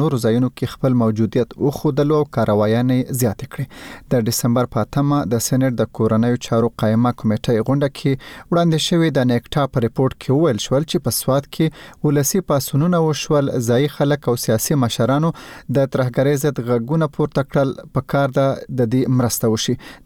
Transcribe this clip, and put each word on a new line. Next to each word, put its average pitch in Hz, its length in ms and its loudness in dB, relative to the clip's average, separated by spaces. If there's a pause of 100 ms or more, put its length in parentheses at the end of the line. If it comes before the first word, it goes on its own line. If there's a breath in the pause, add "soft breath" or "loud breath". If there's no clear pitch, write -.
نورو 143 240 0
ځایونو 120 300 2
کې - 180 -6
خپل 131 300 0
موجودیت 110 520 0 (120)
وښودلو 147 560 0
او 143 40 -4 (120)
کاروایانې 117 840 0
زیاتې 120 300 -2
کړې. 139 140 -8 (500 loud breath)
د 113 160 0
ډسمبر 120 460 0
په 107 100 0
اتمه 143 340 0 (140)
د 113 140 -2
سینټ 131 340 0
د - 80 -4 (100)
کورنیو 113 480 2
چارو 117 240 2 (120)
قایمه 117 360 2
کمیټې 113 480 0
غونډه 143 280 0
کې 139 140 0 (400 loud breath)
وړاندې 170 260 4 (120)
شوي 165 320 2
د 123 120 2
نیکټا 135 440 -2
په 117 100 2
رپورټ 131 340 0
کې - 80 -4 (120)
وویل 135 260 0
شول 139 240 2
چې - 160 -2
په 113 140 -2
سوات - 320 -2
کې - 560 -4
ولسي 143 280 0 (120)
پاڅونونه 156 540 2
وشول، 147 460 0 (200)
ځایي 127 240 4
خلک 147 380 0
او - 100 0
سیاسي 113 400 0
مشرانو 131 480 0 (480 loud breath)
د 139 160 4
ترهګرۍ 135 500 0
ضد 143 240 -2
غږونه 127 480 0
پورته 147 340 0
کړل. 139 240 0 (220)
په 139 60 0 (120)
کار 139 240 0
ده 135 80 4 (340)
د - 20 2 (120)
دې 127 240 2
مرسته 120 360 0
وشي. 120 220 -2 (300 loud breath)